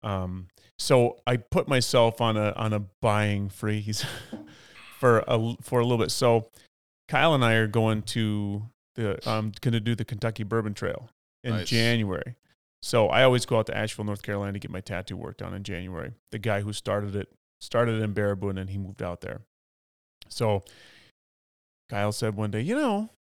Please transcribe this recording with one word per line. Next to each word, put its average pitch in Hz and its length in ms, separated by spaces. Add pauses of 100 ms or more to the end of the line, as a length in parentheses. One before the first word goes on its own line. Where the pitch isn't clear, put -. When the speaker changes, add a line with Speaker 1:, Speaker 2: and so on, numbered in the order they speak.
Speaker 1:
Um, 92 460 (300)
so 123 480
I 127 100
put - 320
myself 120 520
on 113 160
a, 107 160
on 107 200
a 104 80 (220)
buying 104 460
freeze 107 560 (460)
<laughs> - 500
for 120 260
a, 117 340
for 123 200
a - 20
little 120 160
bit. 107 120
So 117 380 (600)
Kyle 151 260
and 131 100
I 113 100
are 110 120
going 110 360
to 104 600 (320)
the, 107 340
um, 107 320
gonna 117 200
do 117 140
the 110 100
Kentucky 110 400
Bourbon 107 300
Trail - 340 (360)
in 127 120
Speaker 2:
Nice. 107 120
Speaker 1:
January. 117 680 (460)
So 110 260
I 123 160
always 127 200
go 117 140
out 110 80
to - 100
Asheville, 107 280
North 104 180
Carolina 101 300
to 101 80
get 98 100
my 92 100
tattoo 92 360
work - 220
done 92 140
in 98 120
January. 92 480 (180)
The 120 80
guy 101 220
who 104 120
started 101 440
it, 98 120 (320)
started 117 400
it - 40
in 104 100
Baraboo, 101 360
and 95 80
then 95 100
he 95 100
moved 95 240
out 90 180
there. - 200 (880)
So 107 340 (1300)
Kyle 104 220
said 107 240
one 107 160
day, 107 80
"You 185 160
know 220 340 (140)